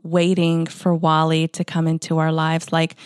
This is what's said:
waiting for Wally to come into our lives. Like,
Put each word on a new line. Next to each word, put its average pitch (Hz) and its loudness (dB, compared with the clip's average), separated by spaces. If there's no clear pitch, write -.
waiting 170 2
for - -2
Wally 160 2
to - -6
come 165 -2
into 160 -2
our 160 0
lives. 160 -2
Like, 165 0